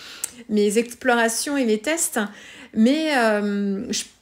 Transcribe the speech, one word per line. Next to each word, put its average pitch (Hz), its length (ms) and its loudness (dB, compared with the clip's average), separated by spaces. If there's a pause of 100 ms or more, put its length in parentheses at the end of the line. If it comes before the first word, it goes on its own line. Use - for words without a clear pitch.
(480)
mes 208 300 2
explorations 240 800 0
et 262 80 0
mes 214 140 2
tests. 302 420 -2 (520)
Mais, 285 440 4
euh, 202 760 0
je, - 120 -4 (180)